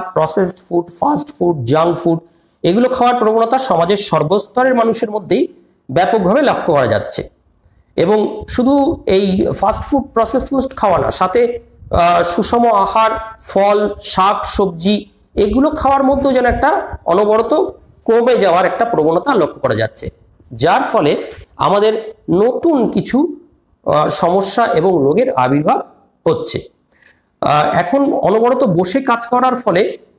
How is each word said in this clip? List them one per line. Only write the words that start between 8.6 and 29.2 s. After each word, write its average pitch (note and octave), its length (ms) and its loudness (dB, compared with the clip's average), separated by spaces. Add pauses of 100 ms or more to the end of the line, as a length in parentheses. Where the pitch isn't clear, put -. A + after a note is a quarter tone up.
এই F#3+ 400 0 (140)
fast G#3+ 220 -2
food, C4+ 200 -2
processed A3+ 460 -2
food C4+ 280 -4
খাওয়া F3+ 220 2
না, A2+ 120 -2
সাথে, A#3 480 0 (320)
আহ, F3 320 2
সুষম A#3 440 0
আহার, A3 440 2 (380)
ফল, G#3 400 2 (140)
শাক, G3+ 440 0
সবজি, F#3+ 600 -2 (280)
এগুলো A#3 360 0
খাওয়ার C4+ 340 0
মধ্যেও C4+ 280 0
যেন B3 140 2
একটা C#4 580 -2
অনবরত G#3+ 500 2 (500)
কমে A#3 320 2
যাওয়ার F#3 300 2
একটা G3+ 180 -2
প্রবণতা E3 500 0
লক্ষ্য D#3 260 -2
করা A#2+ 140 0
যাচ্ছে, - 360 -6 (420)
যার D#3 300 0
ফলে F3+ 400 0 (340)
আমাদের G3+ 580 0 (160)
নতুন B3+ 580 0
কিছু, C#4 480 -2 (500)
আহ, D3+ 220 2
সমস্যা F#3+ 580 0
এবং E3+ 260 0 (120)
রোগের F#3 260 2
আবির্ভাব C#3+ 500 0 (460)
হচ্ছে। - 340 -4 (800)
আহ, D3 380 0
এখন C#4 340 0
অনবরত A#3 520 0
বসে F3+ 360 0
কাজ A#3+ 260 -2